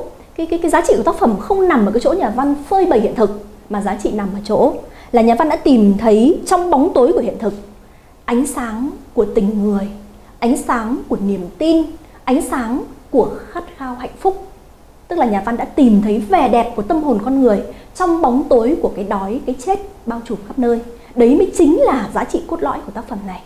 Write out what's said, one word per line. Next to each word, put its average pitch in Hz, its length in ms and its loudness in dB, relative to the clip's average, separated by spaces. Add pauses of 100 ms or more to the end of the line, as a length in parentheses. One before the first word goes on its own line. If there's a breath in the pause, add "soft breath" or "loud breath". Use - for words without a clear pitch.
(360 loud breath)
cái, 330 100 -4
cái, 339 120 -2
cái 339 120 0
giá 302 180 2
trị 381 80 4
của 233 60 -2
tác 330 120 0
phẩm 240 240 0
không 381 300 0
nằm 254 180 4
ở 196 60 -2
cái 233 80 0
chỗ 277 120 0
nhà 330 240 0
văn 285 180 0 (140)
phơi 392 180 2
bày 254 140 4
hiện 240 140 -2
thực, 202 300 -2 (240)
mà 208 140 -6
giá 202 200 -4
trị - 100 -2
nằm 202 220 -4
ở 202 100 -8
chỗ 214 280 2 (400 loud breath)
là 233 100 4
nhà 233 120 6
văn 311 140 0
đã 302 80 0
tìm 220 420 4
thấy 226 480 4
trong 359 240 0
bóng 302 240 4
tối 262 180 4
của 466 80 2
hiện 202 180 -4
thực 208 160 -4 (720 soft breath)
ánh 240 220 0
sáng 240 440 -6 (240)
của 208 200 2
tình 208 300 0
người, 202 240 -2 (500 loud breath)
ánh 240 180 0
sáng 240 400 -2 (120)
của 247 80 -2
niềm 196 240 -2 (180)
tin, 320 260 2 (400 loud breath)
ánh 262 180 0
sáng 254 420 -4 (260)
của 240 200 2 (200)
khát 349 140 -10 (120)
khao 254 180 -12
hạnh 247 160 -12 (100)
phúc. 381 260 -4 (640)
Tức 349 100 -6
là 285 80 2
nhà 202 200 -2
văn 233 100 -4
đã 262 80 -6
tìm 226 380 4
thấy 214 160 0
vẻ 285 300 0
đẹp 226 280 2
của 208 60 -4
tâm 311 200 -2
hồn 269 220 0
con 269 180 0
người 208 200 4 (320 loud breath)
trong 339 280 0
bóng 269 260 2
tối 254 340 4
của 190 140 -2
cái 196 80 -8
đói, 202 420 -4
cái 262 80 -4 (120)
chết 392 120 0 (280)
bao 233 180 -6
trùm 214 220 -8
khắp - 120 -8
nơi. 233 220 0 (340 loud breath)
Đấy 240 200 6
mới 370 240 2
chính 339 220 4
là 285 340 2
giá 220 100 -2
trị - 220 -6
cốt 330 160 -6
lõi 285 240 -4
của 196 80 -14
tác - 140 -10
phẩm 226 180 -10
này. 185 200 -12